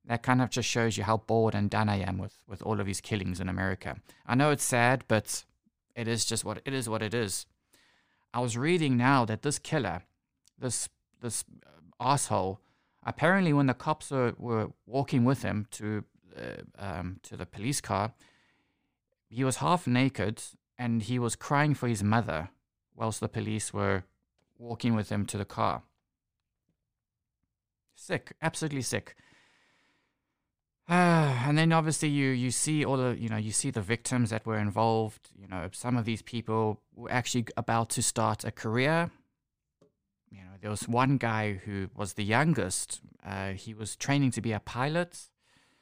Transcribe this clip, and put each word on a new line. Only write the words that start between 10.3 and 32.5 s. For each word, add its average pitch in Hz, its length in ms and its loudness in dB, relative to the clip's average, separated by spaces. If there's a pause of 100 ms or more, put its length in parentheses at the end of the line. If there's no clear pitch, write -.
this, - 300 -4 (320)
this, 117 220 -6 (220)
uh, - 40 -20 (300)
asshole, 107 600 0 (440)
apparently 175 480 4
when 143 140 6
the 127 80 4
cops - 380 -4
were, 127 260 0
were 110 320 -2 (160)
walking 127 400 2
with 127 160 4
him 104 300 -2
to, 107 320 -6 (340)
uh, 58 240 -10 (160)
um, 92 460 -6
to - 120 -16
the 87 120 -10
police 120 340 -4
car, 104 320 0 (1160)
he 120 160 -2
was 131 120 2
half 170 320 0
naked 123 520 2 (380)
and 117 240 0
he 120 160 -4
was 120 180 0
crying 147 380 2
for 127 140 0
his 107 160 0
mother 101 460 0 (440)
whilst 110 280 -4
the 107 60 -2
police 107 460 -4
were 98 300 0 (520)
walking 117 380 -2
with 107 160 0
him 104 160 -2
to 98 140 -6
the 101 60 -4
car. 98 360 -2 (2250)
Sick, - 440 -8
absolutely 151 440 -2
sick. - 360 -6
<sighs> - 60 -20 (1600)
Uh, 170 460 6 (140)
and 147 100 4
then 165 160 6
obviously 156 340 2
you, 143 220 2
you 127 220 0